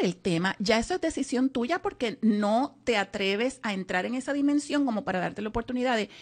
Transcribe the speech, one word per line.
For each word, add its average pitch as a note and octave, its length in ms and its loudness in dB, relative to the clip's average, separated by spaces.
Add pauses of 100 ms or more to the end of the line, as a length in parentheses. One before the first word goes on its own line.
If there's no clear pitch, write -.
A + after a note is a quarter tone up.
el F#3+ 160 0
tema, F3+ 420 0
ya G#3+ 200 4
eso A#3 160 -2
es F#4 80 -2
decisión C4+ 480 0
tuya C4 320 -2
porque B3 400 -4
no G#3+ 640 2
te A#3 120 2
atreves G3+ 680 0
a G#3 120 -4
entrar F#3 320 -2
en A#3 80 -4
esa C4 180 -4
dimensión C#4+ 540 2
como G#3+ 180 -2
para F#3 140 -2
darte F3 240 -4
la G#3+ 80 -4
oportunidad B3 460 0
de G#3 120 -2 (140)